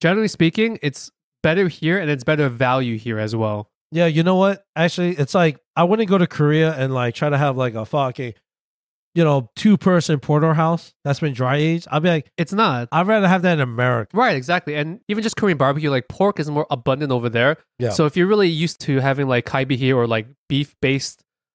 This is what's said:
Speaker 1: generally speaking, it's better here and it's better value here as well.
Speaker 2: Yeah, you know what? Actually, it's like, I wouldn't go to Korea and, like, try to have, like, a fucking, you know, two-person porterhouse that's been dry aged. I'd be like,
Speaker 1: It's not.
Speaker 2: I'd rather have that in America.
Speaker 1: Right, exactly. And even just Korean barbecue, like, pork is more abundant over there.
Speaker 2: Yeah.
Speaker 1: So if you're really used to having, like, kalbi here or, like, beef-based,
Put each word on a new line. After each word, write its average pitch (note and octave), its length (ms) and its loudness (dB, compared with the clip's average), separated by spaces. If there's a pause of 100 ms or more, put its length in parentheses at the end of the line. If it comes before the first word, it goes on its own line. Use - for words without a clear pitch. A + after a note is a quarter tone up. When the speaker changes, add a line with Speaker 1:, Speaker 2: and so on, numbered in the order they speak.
Speaker 1:
generally G3 280 2
speaking, G#3+ 540 0
it's - 300 -6 (320)
better F3 240 2
here D#3+ 300 -2
and D#3 120 -2
it's C3 140 -4
better D3+ 240 0
value B2 500 0
here A2 220 -6
as G#2+ 160 -4
well. G#2+ 340 -4 (220)
Speaker 2:
Yeah, E3+ 140 2
you D#3+ 180 2
know F#3 120 2
what? G3 280 0 (100)
Actually, F3 380 0
it's C#3+ 220 -4
like, E3 260 2 (160)
I E3 80 4
wouldn't G#3 240 2
go F#3+ 100 4
to F3 80 4
Korea D#3 480 2
and, C3 180 -2
like, B2 220 -2
try D3+ 140 -2
to C#3+ 100 0
have, C#3 180 0
like, B2+ 180 -2
a A2 100 -6
fucking, B2+ 480 -4 (840)
you E3+ 80 2
know, C#3+ 320 2
two-person F3+ 680 2
porterhouse D#3+ 760 0 (100)
that's C#3+ 160 -2
been D3 140 -2
dry B2+ 220 0
aged. D#3+ 360 0
I'd D3+ 100 0
be F3+ 60 2
like, D#3+ 300 -2
Speaker 1:
It's E3+ 160 -4
not. C#3+ 360 0
Speaker 2:
I'd E3+ 160 0
rather G#3 220 2
have F#3 140 2
that F3+ 100 2
in D#3 80 2
America. B2 560 -2
Speaker 1:
Right, A3+ 180 2
exactly. D3 400 -2
And D#3 340 -4
even G#3 140 -4
just A3 140 -4
Korean F3+ 220 0
barbecue, C#3+ 320 0
like, C3 180 -2
pork G3 320 -2
is D3+ 100 -4
more D3 200 -2
abundant C3+ 420 -2
over A#2+ 160 -2
there. A#2+ 300 0 (200)
Speaker 2:
Yeah. A#2+ 120 -2
Speaker 1:
So D3+ 160 2
if D3 100 -2
you're F3+ 100 2
really G3+ 220 2
used E3 320 -2
to C3+ 200 0
having, C3+ 280 -2
like, B2 160 0
kalbi C3+ 320 -2
here C3 220 2
or, A#2+ 80 2
like, A2+ 200 -2 (220)
beef-based, C3+ 720 -4 (320)